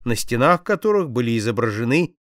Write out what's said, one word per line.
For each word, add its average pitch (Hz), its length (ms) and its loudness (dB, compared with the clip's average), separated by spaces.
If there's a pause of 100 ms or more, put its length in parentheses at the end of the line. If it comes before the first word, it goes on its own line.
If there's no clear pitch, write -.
на 117 120 -2
стенах 139 480 0
которых 202 480 0
были 117 260 0
изображены 113 800 -2 (140)